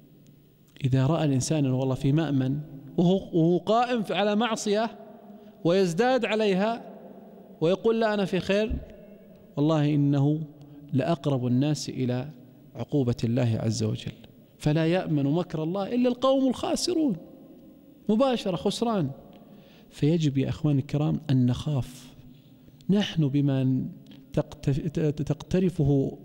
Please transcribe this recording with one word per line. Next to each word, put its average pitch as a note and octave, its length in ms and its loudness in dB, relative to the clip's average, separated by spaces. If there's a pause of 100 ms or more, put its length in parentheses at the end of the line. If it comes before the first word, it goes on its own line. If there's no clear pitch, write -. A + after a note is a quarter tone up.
(840)
إذا C3 220 2
رأى D#3+ 180 0
الإنسان C#3+ 400 0
أنه B2+ 140 0
والله C3 160 0
في C3+ 180 0
مأمن C#3+ 460 0 (380)
وهو، F3+ 200 4
وهو F3 420 2
قائم A#3 520 0
على G#3 260 0
معصية A3 600 -2 (680)
ويزداد G3 600 2
عليها G#3+ 580 0 (800)
ويقول: F#3+ 400 2
"لا، G#3+ 140 2
أنا G3+ 100 0
في F3+ 160 0
خير"، G#3+ 360 0 (800)
والله D3 380 2
إنه C#3+ 460 2 (520)
لأقرب C3+ 540 0
الناس C#3 420 0
إلى B2+ 400 -4 (460)
عقوبة A#2+ 500 -2
الله A#2 360 0
عز A2+ 220 -2
وجل. A2 300 -4 (460)
فلا D#3+ 280 0
يأمن E3 380 0
مكر D#3+ 380 -2
الله F#3+ 320 -4
إلا B3 140 2
القوم C4 400 2
الخاسرون، D4+ 680 -2 (920)
مباشرة A3 480 2
خسران. G3+ 540 -2 (800)
فيجب D3 480 2
يا C3 100 0
إخواني C#3+ 320 0
الكرام D3+ 400 -2 (100)
أن B2+ 160 4
نخاف - 680 -4 (760)
نحن F3+ 380 2
بما C3 560 2 (480)
تقتف-، - 560 -2 (220)
تقترفه D3 1160 0